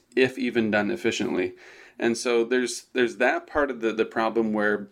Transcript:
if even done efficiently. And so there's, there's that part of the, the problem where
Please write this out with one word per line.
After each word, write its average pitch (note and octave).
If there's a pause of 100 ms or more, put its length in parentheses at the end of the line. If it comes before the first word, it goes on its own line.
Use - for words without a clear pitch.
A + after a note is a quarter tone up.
(160)
if B2+
even A#2
done G#2
efficiently. G2+ (440)
And A#2
so A#2
there's, B2
there's A2+
that C#3+
part C#3+
of A#2
the, A2
the A2
problem A2
where G#2